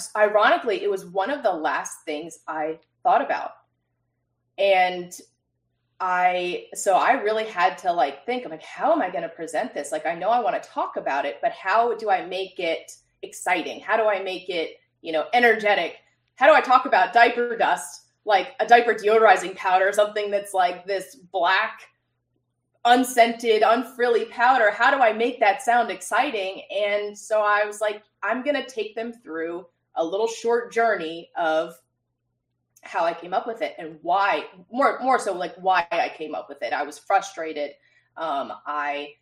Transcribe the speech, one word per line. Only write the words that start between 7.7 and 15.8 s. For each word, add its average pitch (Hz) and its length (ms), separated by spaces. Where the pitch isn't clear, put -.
to, 185 140
like, 151 320
think, 240 200
I'm 156 60
like, - 120
"How 220 300
am 311 80
I 185 100
gonna 170 180
present 165 460
this? - 160
Like, 156 160
I 170 80
know 180 140
I 240 100
wanna 202 200
talk - 380
about - 280
it, 285 160
but - 100
how 226 440
do 214 140
I 180 160
make 190 340
it 165 320
exciting? 160 600
How 208 160
do 220 120
I 190 140
make 185 260
it, 170 280
you 165 100
know, 156 220
energetic? 214 640